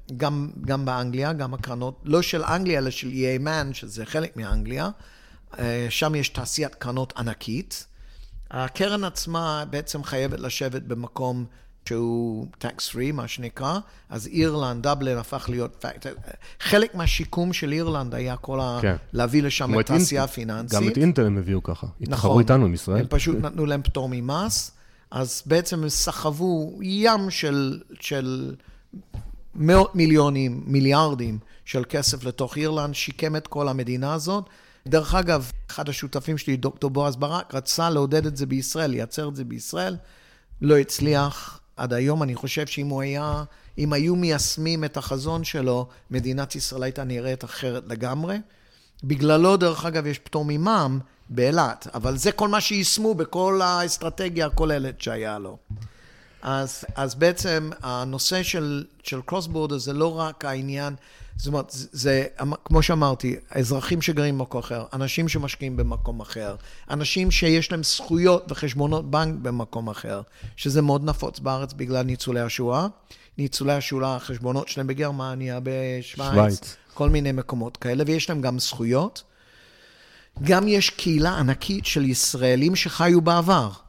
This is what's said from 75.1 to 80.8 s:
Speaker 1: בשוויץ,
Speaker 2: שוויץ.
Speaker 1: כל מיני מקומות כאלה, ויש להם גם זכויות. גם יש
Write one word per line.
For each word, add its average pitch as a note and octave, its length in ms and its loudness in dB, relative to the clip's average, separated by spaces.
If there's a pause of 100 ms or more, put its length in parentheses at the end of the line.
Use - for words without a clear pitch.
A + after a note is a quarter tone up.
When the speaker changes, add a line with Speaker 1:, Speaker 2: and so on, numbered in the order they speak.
Speaker 1:
בשוויץ, C3 680 -4
Speaker 2:
שוויץ. G#2 420 4 (180)
Speaker 1:
כל D3 160 2
מיני D3 220 4
מקומות B2 460 -6
כאלה, B2 300 0
ויש D#3 220 0
להם D#3 120 -2
גם B2+ 180 -2
זכויות. B2 640 -2 (1200)
גם F#3 240 6
יש G3+ 220 4